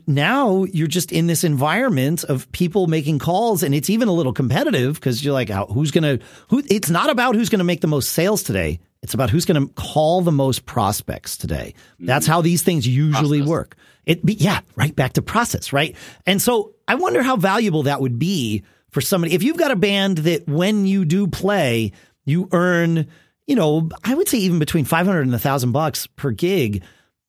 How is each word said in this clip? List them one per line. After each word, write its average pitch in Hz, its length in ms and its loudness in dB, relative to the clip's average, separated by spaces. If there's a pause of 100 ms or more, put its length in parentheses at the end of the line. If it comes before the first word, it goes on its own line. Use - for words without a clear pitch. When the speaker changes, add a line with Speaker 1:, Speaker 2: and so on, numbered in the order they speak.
Speaker 1:
now 190 560 2
you're 165 240 -2
just 165 240 -4
in 165 160 0
this 165 160 0
environment 156 800 0
of 131 300 -4
people 180 340 0
making 156 320 0
calls, 190 420 0
and 143 140 0
it's 147 140 -2
even 226 180 2
a 180 60 2
little 151 200 0
competitive 147 640 0
'cause 123 240 -2
you're 143 100 0
like, 127 160 -2
"How, 98 180 -4
who's 135 240 -2
gonna, 151 280 2 (280)
who," 269 220 0
it's 202 200 0
not 190 200 2
about 247 260 2
who's 220 140 0
gonna 190 160 2
make 175 160 -2
the 170 60 0
most 147 260 -2
sales 190 280 0
today. 85 380 -2 (240)
It's - 100 -8
about 123 160 0
who's 160 140 2
gonna 143 240 2
call 165 540 0
the 170 100 2
most 135 340 0
prospects - 720 -4
today. - 360 -6 (260)
That's 127 260 0
Speaker 2:
Mm-hmm. 156 60 4
Speaker 1:
how 170 100 4
these 170 220 2
things 151 240 0
usually 147 520 2
Speaker 2:
Process. 143 100 0
Speaker 1:
work. 139 260 -4 (300)
It 170 200 0
be, - 100 2
yeah, 180 260 0 (160)
right 151 180 0
back 131 180 0
to 139 80 0
process, - 520 -2
right? 147 200 0 (320)
And 190 160 0
so 233 320 0 (140)
I 220 80 2
wonder 349 260 0
how 262 140 0
valuable 190 480 2
that 139 160 0
would 127 180 -2
be 123 460 -2 (280)
for 143 100 -4
somebody. 170 320 0
If 180 100 2
you've 320 140 0
got 302 140 2
a 247 40 0
band 196 440 0
that 160 280 0
when 190 400 0
you 196 160 2
do 180 240 0
play, 135 640 0 (320)
you 156 300 0
earn, 170 540 2 (380)
you 277 120 2
know, 160 320 2 (160)
I 254 100 0
would 370 140 0
say 262 80 0
even 185 200 2
between 151 280 0
five 170 200 2
hundred 165 220 2
and 123 80 0
a 107 40 0
thousand 135 340 0
bucks 147 340 -2
per - 240 -6
gig, 117 500 -2 (480)